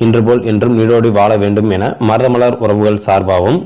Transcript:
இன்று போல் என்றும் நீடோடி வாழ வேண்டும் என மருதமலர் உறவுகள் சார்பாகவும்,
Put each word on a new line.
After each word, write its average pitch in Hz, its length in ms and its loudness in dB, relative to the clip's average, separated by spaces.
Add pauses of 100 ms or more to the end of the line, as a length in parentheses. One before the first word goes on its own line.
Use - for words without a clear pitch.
இன்று 113 200 2
போல் 120 160 2 (100)
என்றும் 117 280 0
நீடோடி 113 380 2
வாழ 101 160 2 (100)
வேண்டும் 101 320 0
என 95 100 -2 (240)
மருதமலர் 123 540 0
உறவுகள் 104 420 0
சார்பாகவும், 95 600 0